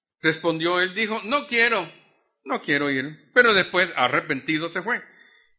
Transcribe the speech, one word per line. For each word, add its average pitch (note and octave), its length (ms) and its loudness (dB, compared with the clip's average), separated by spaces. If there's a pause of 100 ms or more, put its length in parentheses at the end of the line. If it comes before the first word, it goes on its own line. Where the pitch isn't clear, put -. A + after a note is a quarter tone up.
(220)
Respondió E3 580 0
él, F#3 140 0
dijo, G#3+ 300 -2
'No C#4 240 -2
quiero, A#3 420 0 (540)
no B3+ 180 -6
quiero C#3+ 300 0
ir.' C3+ 420 -6
Pero A#3+ 200 6
después, F3+ 420 2
arrepentido, D#3 760 -2
se F#3 100 -6
fue. A3 200 -4 (580)